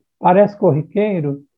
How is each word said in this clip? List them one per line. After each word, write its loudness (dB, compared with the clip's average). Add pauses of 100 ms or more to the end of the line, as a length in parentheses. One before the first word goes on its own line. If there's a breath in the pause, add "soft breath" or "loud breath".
(200)
parece 2
corriqueiro -2 (160)